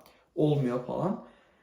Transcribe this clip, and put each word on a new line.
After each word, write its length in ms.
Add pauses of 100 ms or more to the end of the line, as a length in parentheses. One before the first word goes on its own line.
(340)
olmuyor 520
falan. 380 (380)